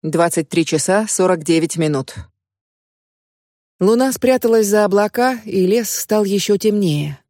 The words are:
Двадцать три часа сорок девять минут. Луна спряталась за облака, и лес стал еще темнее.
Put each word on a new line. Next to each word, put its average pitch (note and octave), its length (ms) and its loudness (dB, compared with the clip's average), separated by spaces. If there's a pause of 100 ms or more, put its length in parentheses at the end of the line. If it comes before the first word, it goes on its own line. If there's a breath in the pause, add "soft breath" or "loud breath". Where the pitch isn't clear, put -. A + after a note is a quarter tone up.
Двадцать E3 480 0
три E3 160 0
часа F#3+ 420 0
сорок F3+ 380 0
девять E3 320 0
минут. D3+ 360 -2 (1700)
Луна A#3 320 2
спряталась A#3 560 2
за G#3 160 2
облака, G#3+ 640 0
и F#3+ 200 0
лес G#3+ 240 0
стал G#3+ 360 -2
еще G3 320 0
темнее. D#3+ 640 -2 (100)